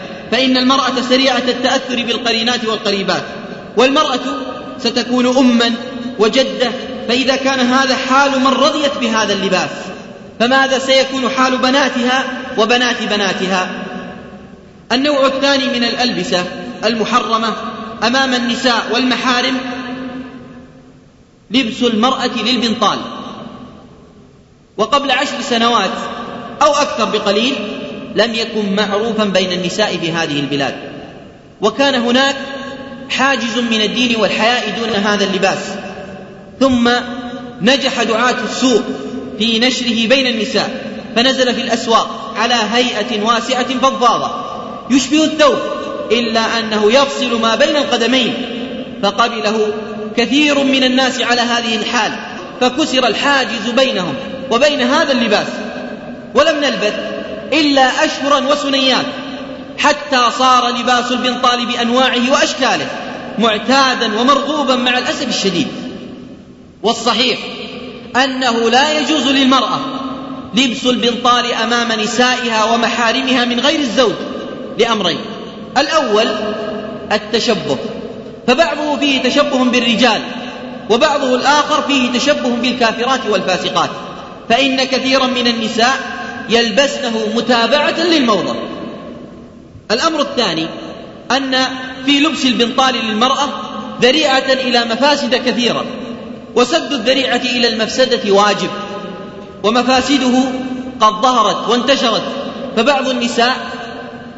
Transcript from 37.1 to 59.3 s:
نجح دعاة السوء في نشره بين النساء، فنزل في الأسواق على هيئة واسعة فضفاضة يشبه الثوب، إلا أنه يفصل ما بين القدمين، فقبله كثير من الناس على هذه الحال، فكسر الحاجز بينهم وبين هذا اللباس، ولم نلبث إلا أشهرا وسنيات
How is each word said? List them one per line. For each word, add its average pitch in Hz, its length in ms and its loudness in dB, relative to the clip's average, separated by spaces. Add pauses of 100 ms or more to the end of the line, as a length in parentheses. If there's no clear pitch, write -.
نجح 240 400 2
دعاة 226 340 2 (140)
السوء 247 320 2 (560)
في 226 200 2
نشره 233 500 0
بين 262 180 4
النساء، 208 720 -4 (160)
فنزل 247 380 2
في 233 60 -2
الأسواق - 760 0
على 233 180 0 (180)
هيئة 233 500 0
واسعة 240 600 0
فضفاضة - 480 2 (600)
يشبه 294 340 4
الثوب، 285 340 4 (520)
إلا 226 480 0
أنه 214 340 2
يفصل 254 480 2
ما 226 140 2
بين 294 220 2
القدمين، 247 580 0 (680)
فقبله 214 680 0 (440)
كثير 277 480 2
من 262 200 2
الناس 254 360 2
على 240 200 2
هذه 233 360 0
الحال، 214 360 -2 (480)
فكسر 254 460 2
الحاجز 233 680 0
بينهم 208 380 2 (360)
وبين 269 300 2
هذا 285 320 2
اللباس، 208 340 2 (880)
ولم 302 220 4
نلبث 220 380 0 (580)
إلا 277 520 4
أشهرا 277 480 2
وسنيات 269 540 0 (720)